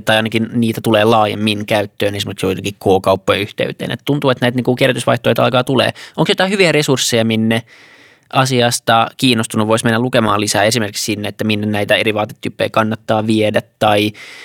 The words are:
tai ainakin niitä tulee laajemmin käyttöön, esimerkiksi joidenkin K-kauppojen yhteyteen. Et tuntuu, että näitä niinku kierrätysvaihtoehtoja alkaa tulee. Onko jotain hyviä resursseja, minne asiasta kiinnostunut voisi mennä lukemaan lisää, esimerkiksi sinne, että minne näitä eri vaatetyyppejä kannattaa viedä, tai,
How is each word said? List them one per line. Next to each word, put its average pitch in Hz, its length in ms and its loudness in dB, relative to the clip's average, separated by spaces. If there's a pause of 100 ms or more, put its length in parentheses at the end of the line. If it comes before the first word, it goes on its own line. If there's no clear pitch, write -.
tai 110 120 2
ainakin 110 360 0
niitä 113 280 -2
tulee 107 240 2
laajemmin 107 640 2
käyttöön, 101 480 -2
esimerkiksi 101 320 -6
joidenkin 98 280 -4
K-kauppojen 98 680 0
yhteyteen. - 480 -6
Et 131 140 -8
tuntuu, 143 260 0
että 123 140 -2
näitä 120 120 0
niinku 123 180 0
kierrätysvaihtoehtoja 120 720 0
alkaa 123 200 0
tulee. 113 260 0 (260)
Onko 170 140 0
jotain 190 200 0
hyviä 190 220 2
resursseja, 131 520 0
minne 113 380 0 (720)
asiasta 120 840 2
kiinnostunut 113 520 0
voisi 113 160 2
mennä 113 140 2
lukemaan 117 420 0
lisää, 104 240 0
esimerkiksi 110 400 -2
sinne, 104 240 -4
että 101 160 -6
minne 107 220 -2
näitä 104 300 0
eri 107 180 0
vaatetyyppejä - 560 -6
kannattaa 110 560 -2
viedä, 107 360 0 (160)
tai, 107 340 2 (320)